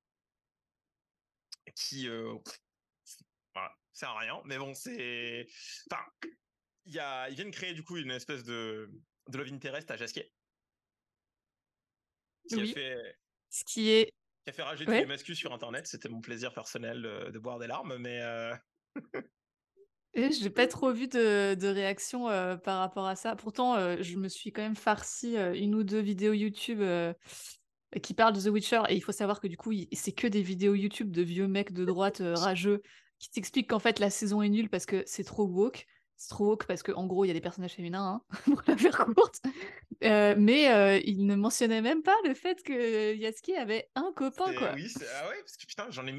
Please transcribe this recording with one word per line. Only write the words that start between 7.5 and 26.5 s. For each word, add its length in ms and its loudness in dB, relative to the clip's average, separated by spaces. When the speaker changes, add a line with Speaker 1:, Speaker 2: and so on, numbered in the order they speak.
Speaker 1:
du 100 -12
coup, 140 -12
une 140 -8
espèce 320 -10
de, 480 -10
de 120 -12
love 120 -10
interest 380 -12
à 80 -8
Jasquier. 340 -10
Qui 80 -6
a 20 0
Speaker 2:
Oui. 160 -2
Speaker 1:
fait, 440 -10
Speaker 2:
Ce 140 -10
qui 260 0
est 240 6
Speaker 1:
qui 60 -12
a 40 -16
fait 80 -10
rager 240 -8
Speaker 2:
Ouais. 120 2
Speaker 1:
tous 40 4
les 60 0
mascus 280 -8
sur 160 -8
Internet. 360 -10
C'était 220 -12
mon 120 -10
plaisir 320 -8
personnel, 540 -10
euh, 240 -10
de 80 -12
boire 180 -8
des 80 -10
larmes, 320 -8
mais, 240 -8
euh, 320 -6
<laughs> 360 -12
Speaker 2:
Et 160 0
j'ai 200 -2
pas 160 4
trop 240 0
vu 160 -2
de, 480 4
de 120 -2
réaction, 600 -2
euh, 260 0
par 260 -2
rapport 260 -2
à 80 -2
ça. 200 -6
Pourtant, 420 0
euh, 240 2
je 160 -6
me 100 -2
suis 240 -10
quand 100 -6
même 140 -2
farci, 640 -2
euh, 180 0
une 180 0
ou 100 2
deux 180 0
vidéos 320 2
YouTube, 480 -2